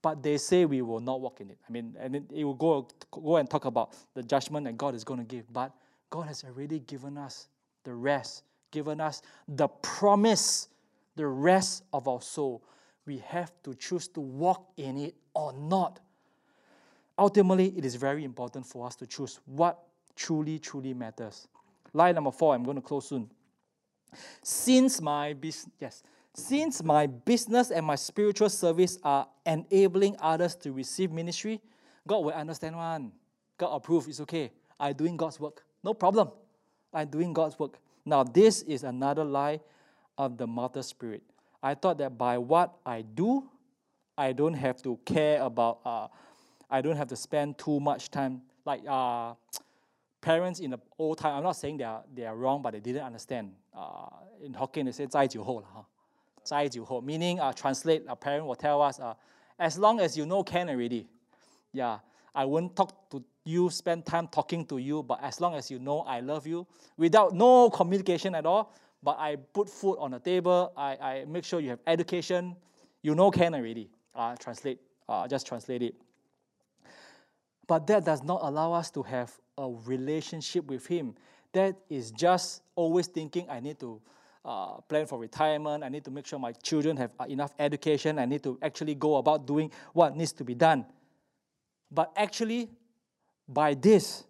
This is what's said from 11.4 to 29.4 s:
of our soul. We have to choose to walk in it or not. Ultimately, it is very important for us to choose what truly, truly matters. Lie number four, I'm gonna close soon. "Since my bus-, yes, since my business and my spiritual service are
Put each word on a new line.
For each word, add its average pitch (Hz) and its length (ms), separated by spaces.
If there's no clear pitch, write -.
of 135 160
our 123 140
soul. 131 420
We 143 120
have 170 320
to 135 100
choose 170 360
to - 120
walk 151 560
in 135 200
it 143 180
or 151 200
not. 160 460
Ultimately, 190 580
it 175 80
is 123 120
very 139 280
important 123 440
for 123 180
us 123 120
to 127 100
choose - 380
what 165 420
truly, 156 440
truly 135 340
matters. 113 540
Lie 175 180
number 147 200
four, 151 220
I'm 120 100
gonna 139 160
close 135 280
soon. 120 240
"Since 262 580
my 147 320
bus-, 147 340
yes, - 240
since 285 500
my 151 240
business 233 640
and 160 140
my 151 100
spiritual 208 540
service 180 540
are 139 240